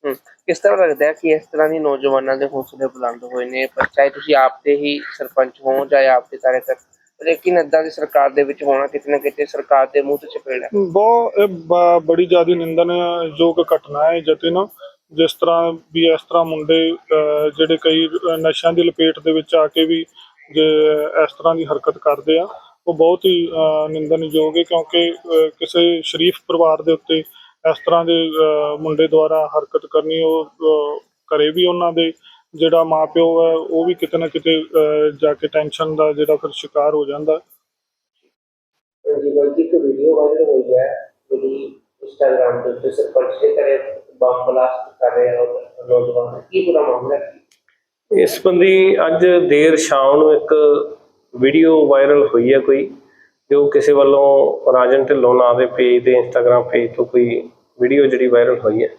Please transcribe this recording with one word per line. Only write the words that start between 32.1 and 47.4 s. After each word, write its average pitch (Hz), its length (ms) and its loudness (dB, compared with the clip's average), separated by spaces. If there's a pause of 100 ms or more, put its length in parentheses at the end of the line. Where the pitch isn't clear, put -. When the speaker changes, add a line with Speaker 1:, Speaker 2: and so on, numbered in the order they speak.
Speaker 2:
ਜਿਹੜਾ 160 280 2
ਮਾਂ 156 240 0
ਪਿਓ 165 400 2
ਹੈ 165 80 2
ਉਹ 160 300 -2
ਵੀ 175 80 -2
ਕਿਤੇ 165 240 -4
ਨਾ 165 100 -2
ਕਿਤੇ, 160 340 -2
ਅਹ, 151 500 0 (100)
ਜਾ 151 120 0
ਕੇ 147 140 -6
ਟੈਨਸ਼ਨ 156 480 -4
ਦਾ 151 180 0
ਜਿਹੜਾ 151 220 0
ਫਿਰ 147 180 -8
ਸ਼ਿਕਾਰ 151 400 -2
ਹੋ 147 120 -2
ਜਾਂਦਾ। 151 360 -4 (1800)
Speaker 1:
ਜੀ 285 140 -2
ਬਾਈ 143 120 2
ਜੀ, 160 140 -2
ਇੱਕ 170 120 -2
ਵੀਡੀਓ 143 400 0
ਵਾਇਰਲ 151 280 0
ਹੋਈ 127 340 0
ਹੈ - 360 -4 (180)
ਜਿਹੜੀ 135 440 -6 (300)
Instagram 127 580 -2
ਦੇ 127 60 -4
ਉੱਤੇ 127 220 -6
ਸਰਪੰਚ - 500 -2
ਦੇ 147 220 0
ਘਰੇ 139 140 2 (440)
ਬੰਬ 127 260 0
ਬਲਾਸਟ 127 540 -2
ਕਰ 120 160 0
ਰਿਹਾ 123 240 0
ਉਹ 120 200 -4
ਨੌਜਵਾਨ, 123 800 -4
ਕੀ 185 240 -4
ਪੂਰਾ 160 160 2
ਮਾਮਲਾ 131 340 -2
ਹੈ? 143 240 -10 (800)